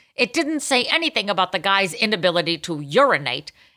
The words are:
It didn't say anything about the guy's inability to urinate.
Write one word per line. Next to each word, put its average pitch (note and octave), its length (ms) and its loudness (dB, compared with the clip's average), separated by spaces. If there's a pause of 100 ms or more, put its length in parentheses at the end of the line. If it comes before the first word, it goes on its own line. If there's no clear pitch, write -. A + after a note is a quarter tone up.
(160)
It B3+ 180 0
didn't D4+ 280 0
say B3 240 2
anything D4 440 -2
about F#3+ 220 0
the F#3+ 80 -2
guy's G3 340 2
inability F3 640 0
to D#3 220 -6
urinate. C#3+ 720 0 (260)